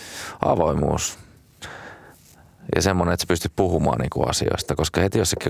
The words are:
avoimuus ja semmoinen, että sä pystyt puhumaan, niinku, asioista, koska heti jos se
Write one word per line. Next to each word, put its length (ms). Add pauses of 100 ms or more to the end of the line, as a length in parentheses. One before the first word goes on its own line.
(460)
avoimuus 720 (1600)
ja 60
semmoinen, 320
että 100
sä 40
pystyt 280
puhumaan, 440
niinku, 240
asioista, 520
koska 260
heti 180
jos 100
se 60 (140)